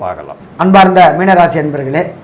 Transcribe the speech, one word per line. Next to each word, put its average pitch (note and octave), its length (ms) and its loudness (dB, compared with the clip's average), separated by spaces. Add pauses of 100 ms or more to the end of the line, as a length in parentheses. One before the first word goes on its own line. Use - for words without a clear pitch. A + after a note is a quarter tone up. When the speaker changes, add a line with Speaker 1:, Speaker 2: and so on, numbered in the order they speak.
Speaker 1:
பார்க்கலாம். D#2 360 -12 (220)
Speaker 2:
அன்பார்ந்த F#3 400 4 (160)
மீனராசி F3 440 0
அன்பர்களே, C#3+ 420 -6 (200)